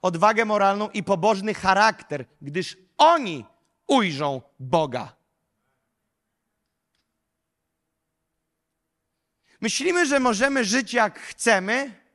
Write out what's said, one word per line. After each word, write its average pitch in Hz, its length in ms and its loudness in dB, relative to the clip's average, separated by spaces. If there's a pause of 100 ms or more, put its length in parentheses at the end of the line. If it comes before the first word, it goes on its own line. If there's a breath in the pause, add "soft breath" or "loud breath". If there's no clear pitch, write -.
odwagę 202 440 2
moralną 208 440 0
i 202 140 -6
pobożny 196 500 0
charakter, 190 720 0 (160)
gdyż 151 360 -8 (200)
oni 247 480 2 (420)
ujrzą 147 540 0 (180)
Boga. 131 560 -4 (4000)
Myślimy, 330 440 0
że 277 140 0
możemy 254 460 0
żyć, 220 280 -2
jak 220 260 0
chcemy 220 800 -2 (140)